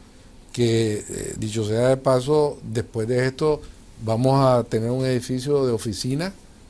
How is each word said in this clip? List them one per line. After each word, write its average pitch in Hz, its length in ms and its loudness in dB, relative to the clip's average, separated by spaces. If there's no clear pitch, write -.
que, 113 560 2
eh, - 280 -8
dicho 107 280 -4
sea 113 240 2
de 131 80 4
paso, 135 640 0
después 113 460 -4
de 123 180 2
esto 147 340 -2
vamos 127 360 2
a 127 220 6
tener 113 280 -2
un 131 140 -2
edificio 131 640 0
de 123 60 0
oficina 127 600 -4